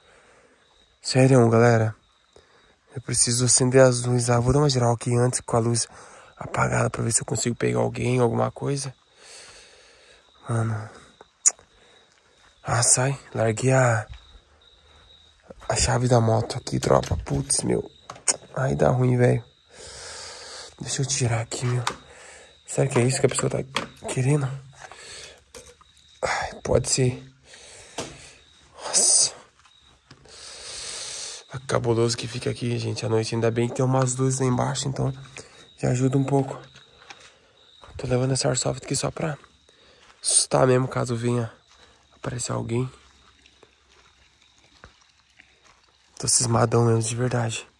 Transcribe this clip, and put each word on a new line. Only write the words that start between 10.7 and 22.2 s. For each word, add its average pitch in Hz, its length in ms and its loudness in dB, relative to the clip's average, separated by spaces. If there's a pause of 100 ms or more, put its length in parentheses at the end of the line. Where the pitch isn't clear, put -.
Ah, 120 180 0
sai. 131 360 2 (140)
Larguei 113 400 0
a, 120 340 2 (1600)
a - 80 -2
chave 123 320 2
da 120 120 6
moto 113 360 0
aqui, 65 240 -6
tropa. - 380 2
Putz, - 440 -2
meu. 117 260 -2 (680)
Ai, 135 180 0
dá 147 160 4
ruim, 127 260 2
velho. 123 280 4 (1400)
Deixa 139 220 -4
eu 131 40 -2
tirar 113 340 0
aqui, - 240 -8
meu. 123 200 -2 (840)